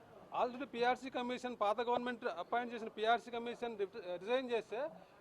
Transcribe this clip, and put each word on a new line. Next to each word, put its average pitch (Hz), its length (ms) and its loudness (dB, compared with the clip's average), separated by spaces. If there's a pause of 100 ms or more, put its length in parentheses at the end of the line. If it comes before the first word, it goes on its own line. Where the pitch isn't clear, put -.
(440)
already 247 220 -2
పీఆర్సీ 247 440 2
కమిషన్, 247 520 -2
పాత 214 200 4
గవర్నమెంట్ 240 440 2
అపాయింట్ 233 480 0
చేసిన 220 140 -6
పీఆర్సీ 226 440 2
కమిషన్ 233 480 -6
రి-, 185 380 -4
రిజైన్ 247 340 0
చేస్తే, 233 380 -2 (320)